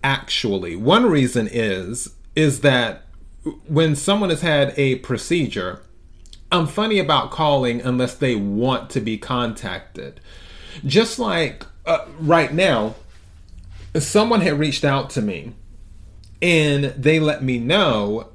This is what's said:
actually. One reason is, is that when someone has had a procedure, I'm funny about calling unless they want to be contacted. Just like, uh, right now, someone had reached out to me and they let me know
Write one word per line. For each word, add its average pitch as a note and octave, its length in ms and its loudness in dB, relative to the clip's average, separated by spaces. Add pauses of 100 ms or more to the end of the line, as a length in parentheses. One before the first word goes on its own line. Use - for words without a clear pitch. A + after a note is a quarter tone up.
actually. G2 720 -2
One E3+ 300 4
reason B2+ 440 2
is, G2 600 -4 (260)
is D3+ 240 2
that B2 460 2 (600)
when D#3 300 2
someone G3 340 0
has D#3 120 0
had D3+ 340 2
a C3+ 200 2
procedure, A2+ 840 -4 (720)
I'm E3+ 160 2
funny G#3+ 320 0
about D3 320 0
calling C3 480 0
unless B2 340 -2
they B2+ 220 0
want G#2+ 540 -2
to C3+ 100 -2
be G#2+ 180 -4
contacted. G#2+ 1040 -8 (640)
Just G3+ 320 2
like, F#3 480 -2 (200)
uh, D#3+ 200 0 (140)
right D3+ 340 4
now, C#3 400 2 (1040)
someone G#3+ 420 2
had D#3 180 0
reached D3 260 -2
out C#3 260 0
to B2 120 -4
me G2+ 300 -6 (880)
and D3+ 440 2
they C#3+ 360 2
let D3+ 240 0
me B2+ 140 0
know A#2 760 0